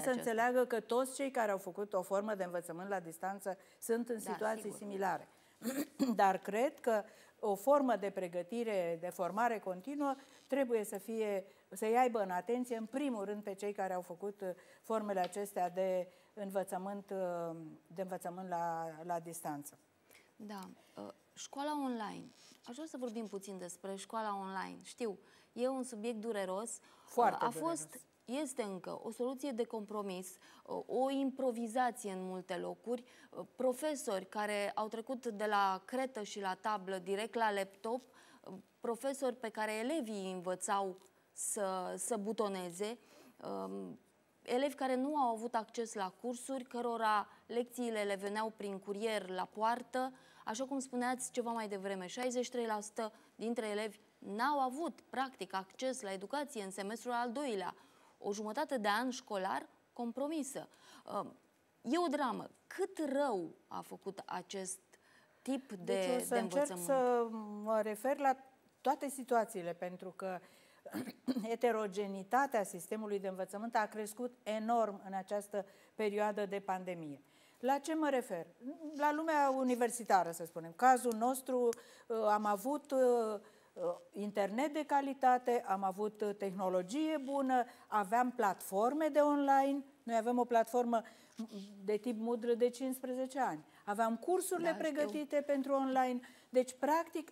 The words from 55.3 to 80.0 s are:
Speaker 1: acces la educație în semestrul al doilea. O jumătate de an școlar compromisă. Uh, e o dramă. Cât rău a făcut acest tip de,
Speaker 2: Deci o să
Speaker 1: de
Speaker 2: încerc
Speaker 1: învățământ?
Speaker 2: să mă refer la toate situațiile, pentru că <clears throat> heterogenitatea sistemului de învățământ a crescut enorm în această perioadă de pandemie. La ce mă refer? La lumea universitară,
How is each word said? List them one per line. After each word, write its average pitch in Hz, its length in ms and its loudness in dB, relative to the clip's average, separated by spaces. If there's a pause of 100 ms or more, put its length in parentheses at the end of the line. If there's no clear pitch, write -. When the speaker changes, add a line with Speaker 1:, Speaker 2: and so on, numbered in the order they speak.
Speaker 1:
acces 240 480 -4
la 196 100 -6
educație 220 520 -4
în 190 80 -6
semestrul 208 400 -6
al 240 200 0
doilea. 220 440 -2 (420)
O - 160 -4
jumătate 220 440 -2
de 208 100 2
an 226 220 4
școlar 233 600 -4 (240)
compromisă. 254 760 -4 (360)
Uh, - 240 -4 (520)
e 247 240 0
o - 20 0
dramă. 254 420 -2 (180)
Cât 381 320 -4 (120)
rău 262 440 0 (120)
a - 140 -8
făcut 190 440 -10
acest 185 540 -6 (640)
tip 262 300 -4
de, 180 120 -10
Speaker 2:
Deci 196 320 2
o 247 100 2
să - 80 0
Speaker 1:
de 240 60 4
Speaker 2:
încerc 247 300 2
Speaker 1:
învățământ? 180 160 -6
Speaker 2:
să 247 420 4 (360)
mă 220 180 4
refer 214 360 0
la 269 180 4 (460)
toate 285 280 2
situațiile, 220 640 0
pentru 180 420 -8
că 185 240 -6 (520)
<clears throat> 233 580 -4
heterogenitatea 214 1120 2
sistemului 202 560 -4
de 190 80 -4
învățământ 190 480 -6
a 214 100 4
crescut 214 480 -6 (100)
enorm 214 640 0
în 190 80 -8
această 202 520 -4 (300)
perioadă 208 500 2
de 196 140 -4
pandemie. 180 640 -4 (380)
La 262 180 2
ce 302 180 -2
mă 311 140 2
refer? 233 360 0 (500)
La 294 180 4
lumea 302 440 4
universitară, 233 760 4